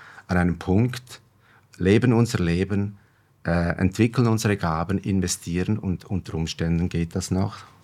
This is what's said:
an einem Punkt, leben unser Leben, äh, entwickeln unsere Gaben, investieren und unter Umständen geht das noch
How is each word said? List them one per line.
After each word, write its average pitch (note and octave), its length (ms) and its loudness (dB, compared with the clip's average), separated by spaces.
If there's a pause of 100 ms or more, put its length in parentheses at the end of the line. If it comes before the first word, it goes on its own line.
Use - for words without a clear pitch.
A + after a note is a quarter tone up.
(260)
an F2+ 100 0
einem F2 200 2
Punkt, A2+ 640 -2 (560)
leben A2 360 4
unser A#2 260 2
Leben, F#2+ 580 -2 (480)
äh, E2+ 320 0
entwickeln A#2 500 2
unsere G#2+ 280 2
Gaben, E2+ 440 -2
investieren F#2 800 -2
und F#2 280 -4
unter F2+ 300 -6
Umständen E2 520 -2
geht E2+ 280 -4
das F2+ 140 -4
noch G2 280 -2 (260)